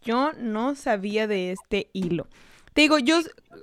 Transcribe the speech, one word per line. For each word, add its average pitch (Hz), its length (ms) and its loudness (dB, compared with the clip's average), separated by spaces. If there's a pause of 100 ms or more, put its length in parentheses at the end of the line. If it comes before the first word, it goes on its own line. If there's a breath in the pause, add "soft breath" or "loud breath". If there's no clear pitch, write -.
Yo 254 360 0
no 233 380 -4
sabía 214 520 -2
de 185 240 -2
este - 400 -4
hilo. 175 360 -4 (460 soft breath)
Te 294 100 6
digo, 302 160 6
yo, 311 200 2
s-, 330 100 -4 (340)